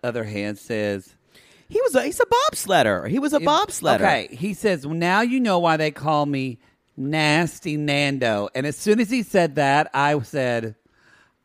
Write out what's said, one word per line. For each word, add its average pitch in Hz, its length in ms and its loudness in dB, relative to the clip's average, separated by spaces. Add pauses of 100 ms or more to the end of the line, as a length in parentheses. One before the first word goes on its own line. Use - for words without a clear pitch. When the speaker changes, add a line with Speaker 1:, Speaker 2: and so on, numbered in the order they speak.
Speaker 1:
other 120 200 -4
hand, 104 340 -6
says 104 580 -6 (540)
Speaker 2:
He 427 120 0
was 480 140 0
a, 247 80 4
he's 294 160 -2
a 494 60 2
bobsledder. 175 840 2
He 196 120 -2
was 285 140 0
a 294 60 2
Speaker 1:
He 165 60 -2
Speaker 2:
bobsledder. 302 560 0
Speaker 1:
Okay, 147 300 2
he 175 220 -6
says, 175 320 -2
"Now 170 360 0
you 247 180 0
know 202 200 2
why 165 180 2
they 156 140 0
call 147 340 0
me 131 340 -4 (380)
Nasty 151 800 0
Nando." 139 760 0
And 131 140 -4
as 147 100 -6
soon 214 220 2
as 208 100 0
he 240 140 -2
said 170 320 0
that, 143 380 2
I 143 280 2
said, 117 540 -4 (680)